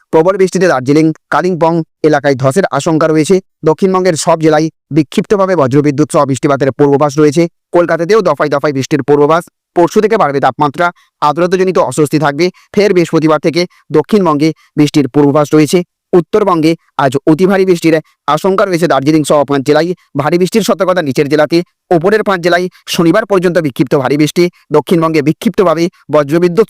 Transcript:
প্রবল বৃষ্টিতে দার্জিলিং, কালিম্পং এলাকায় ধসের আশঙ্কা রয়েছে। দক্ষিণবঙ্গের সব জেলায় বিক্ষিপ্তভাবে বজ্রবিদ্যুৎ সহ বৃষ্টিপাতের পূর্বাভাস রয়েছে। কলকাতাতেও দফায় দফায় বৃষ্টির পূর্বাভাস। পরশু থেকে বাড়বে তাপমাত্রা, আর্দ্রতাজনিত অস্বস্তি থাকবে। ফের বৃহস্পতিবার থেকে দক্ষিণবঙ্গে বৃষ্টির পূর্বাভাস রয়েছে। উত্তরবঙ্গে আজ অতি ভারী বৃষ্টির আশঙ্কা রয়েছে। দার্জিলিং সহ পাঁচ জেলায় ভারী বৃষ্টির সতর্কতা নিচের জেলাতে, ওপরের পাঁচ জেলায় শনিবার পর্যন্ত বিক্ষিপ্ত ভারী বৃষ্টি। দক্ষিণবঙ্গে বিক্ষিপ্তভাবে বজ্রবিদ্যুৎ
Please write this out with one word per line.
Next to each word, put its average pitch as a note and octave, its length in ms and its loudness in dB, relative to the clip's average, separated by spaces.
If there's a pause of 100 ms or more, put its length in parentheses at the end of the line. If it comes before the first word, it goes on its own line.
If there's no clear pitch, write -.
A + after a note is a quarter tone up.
(120)
প্রবল F3 260 2
বৃষ্টিতে F#3 300 0
দার্জিলিং, C#3+ 380 2 (240)
কালিম্পং E3 440 0 (300)
এলাকায় C#3+ 320 2
ধসের C3+ 360 0
আশঙ্কা D#3 360 -2
রয়েছে। D#3 280 2 (300)
দক্ষিণবঙ্গের F#3 480 0
সব E3 280 -2
জেলায় D#3 260 2 (240)
বিক্ষিপ্তভাবে F#3+ 640 0
বজ্রবিদ্যুৎ C#3+ 560 0
সহ D3 140 2
বৃষ্টিপাতের C3+ 460 0
পূর্বাভাস C#3+ 480 0
রয়েছে। D3+ 240 2 (280)
কলকাতাতেও E3+ 500 0
দফায় D#3 280 -2
দফায় D3 240 -2
বৃষ্টির C3+ 300 -2
পূর্বাভাস। D3 400 2 (320)
পরশু F3 260 2
থেকে G#3+ 160 2
বাড়বে C#3+ 220 0
তাপমাত্রা, D3 520 -2 (300)
আর্দ্রতাজনিত F3 560 0
অস্বস্তি D3+ 420 0
থাকবে। C#3+ 260 -2 (300)
ফের G#3 180 2
বৃহস্পতিবার D#3 460 0
থেকে E3 220 -2 (300)
দক্ষিণবঙ্গে D#3 580 0 (280)
বৃষ্টির D3 300 2
পূর্বাভাস D3 460 2
রয়েছে। D#3 300 2 (300)
উত্তরবঙ্গে F3 580 0 (260)
আজ C#3+ 160 0 (140)
অতি D#3+ 180 2
ভারী F#3+ 200 2
বৃষ্টির E3 300 0 (320)
আশঙ্কা F#3+ 380 0
রয়েছে। E3+ 220 -2
দার্জিলিং D3+ 360 0
সহ D3 200 0
পাঁচ C#3 180 -2
জেলায় D3+ 280 0 (280)
ভারী D3+ 200 -2
বৃষ্টির F#3 240 0
সতর্কতা F3+ 400 -2
নিচের C#3+ 280 -2
জেলাতে, D3+ 280 0 (340)
ওপরের G3 320 0
পাঁচ G3 160 -2
জেলায় F3 260 0 (220)
শনিবার F3 380 0
পর্যন্ত F#3 320 -2
বিক্ষিপ্ত D#3 380 -2
ভারী C3 220 -2
বৃষ্টি। D#3 260 0 (300)
দক্ষিণবঙ্গে D#3+ 480 0
বিক্ষিপ্তভাবে E3+ 640 0 (280)
বজ্রবিদ্যুৎ E3 580 0